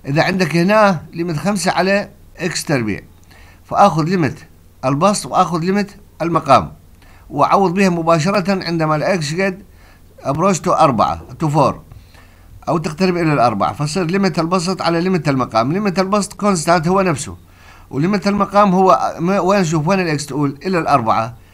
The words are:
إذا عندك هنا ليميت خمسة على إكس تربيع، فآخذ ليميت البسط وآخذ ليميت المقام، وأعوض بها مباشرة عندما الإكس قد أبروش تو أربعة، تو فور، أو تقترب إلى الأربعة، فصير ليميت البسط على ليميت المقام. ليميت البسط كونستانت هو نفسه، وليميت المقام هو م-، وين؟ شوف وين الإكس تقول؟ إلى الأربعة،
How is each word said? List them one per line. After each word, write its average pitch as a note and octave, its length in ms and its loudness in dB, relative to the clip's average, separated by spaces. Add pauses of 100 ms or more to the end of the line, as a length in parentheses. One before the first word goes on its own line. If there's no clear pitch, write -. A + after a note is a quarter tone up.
إذا C#3+ 180 0
عندك E3 320 0
هنا G3 580 4
ليميت E3 240 -4
خمسة F3+ 340 -2
على G3 380 0 (280)
إكس - 260 -6
تربيع، A2+ 380 -2 (640)
فآخذ D#3+ 380 2
ليميت E3+ 360 -2 (460)
البسط D#3+ 400 0
وآخذ E3 340 0
ليميت F#3+ 320 -2 (300)
المقام، D3 500 2 (580)
وأعوض E3+ 440 2
بها F#3+ 160 2
مباشرة F3 760 0
عندما D#3+ 300 0
الإكس D3+ 380 -2
قد F#3+ 300 -4 (600)
أبروش D#3+ 360 0
تو F3 140 0
أربعة، G2+ 480 2 (180)
تو D#3 100 0
فور، C#3+ 320 0 (840)
أو D#3 100 0
تقترب F3 400 -2
إلى E3 160 2
الأربعة، A2+ 400 2
فصير D3+ 300 -4
ليميت F#3+ 360 0
البسط F3 420 -2
على E3+ 200 0
ليميت F3 280 0
المقام. B2+ 440 0
ليميت G3 260 -2
البسط G3 340 0
كونستانت F3 540 0
هو F#3+ 140 2
نفسه، C#3+ 360 -4 (520)
وليميت F3+ 380 0
المقام G3+ 460 2
هو F3+ 460 2
م-، E3 100 -2
وين؟ G3 340 2
شوف D#3 240 -2
وين F#3+ 120 0
الإكس D#3 260 -2
تقول؟ C#3 400 -4
إلى F#3 140 0
الأربعة، A#2 560 0 (180)